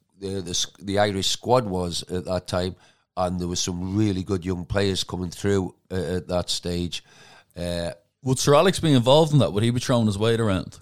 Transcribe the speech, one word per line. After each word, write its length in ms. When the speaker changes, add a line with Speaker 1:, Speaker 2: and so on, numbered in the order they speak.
Speaker 1:
the, 80
the, 100
s-, 160
the 200
Irish 280
squad 380
was 380
at 220
that 220
time, 280
and 220
there 80
were 80
some 420
really 260
good 220
young 200
players 380
coming 280
through, 440
uh, 40
at 320
that 220
stage. 540
Uh, 340
Speaker 2:
Would 160
Sir 160
Alex 240
be 140
involved 400
in 60
that? 120
Would 120
he 80
be 80
throwing 260
his 120
weight 220
around? 420